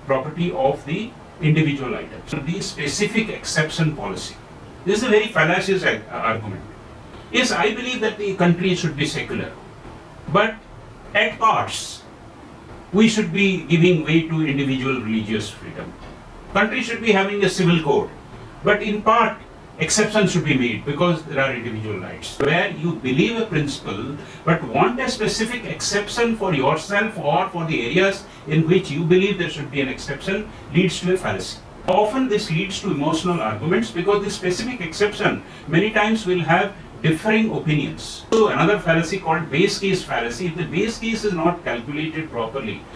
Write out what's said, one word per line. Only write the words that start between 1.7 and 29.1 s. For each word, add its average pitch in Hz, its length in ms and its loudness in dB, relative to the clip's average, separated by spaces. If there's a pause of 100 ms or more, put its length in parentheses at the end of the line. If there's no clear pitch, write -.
items. - 360 -12
So 147 80 -4
the 165 220 -4
specific 208 680 -2
exception 156 680 0
policy. - 420 -8 (480)
This 202 140 2
is 226 60 0
a 247 60 2
very 208 180 6
fallacious 180 560 2
ag-, - 260 0
argument. 107 520 -4 (680)
Yes, 233 200 2
I 214 220 2
believe 247 260 -6
that 220 160 0
the 196 200 -2
country 175 380 4
should 165 220 -2
be 156 80 -2
secular, 120 480 -4 (800)
but 214 220 4 (600)
at 220 240 0
parts, - 640 0 (880)
we 214 140 8
should 208 240 2
be 190 340 2
giving 160 400 6
way 160 220 4
to 160 200 0
individual 131 560 0
religious 107 480 -2
freedom. - 420 -14 (600)
Country 220 280 2
should 226 200 -6
be 226 100 6
having 196 320 2
a 190 60 4
civil 170 320 4
code, 139 260 2 (560)
but 202 180 4
in 214 200 -2
part, 220 340 4 (420)
exceptions 202 540 2
should 160 120 0
be 139 120 2
made 117 300 0
because 156 380 2
there 135 200 0
are 127 100 0
individual 107 460 -6
rights. 87 380 -10
Where 165 320 2
you 160 240 -2
believe 151 440 2
a 220 60 0
principle, 139 720 -4 (300)
but 160 180 2
want 240 340 2
a 262 120 -2
specific 220 540 -2
exception 208 720 -2
for 185 180 0
yourself 196 640 0
or 165 320 0
for 165 160 -4
the 123 200 -2
areas 190 380 2 (240)
in 156 180 4
which 180 240 4
you 151 140 -2
believe 185 340 4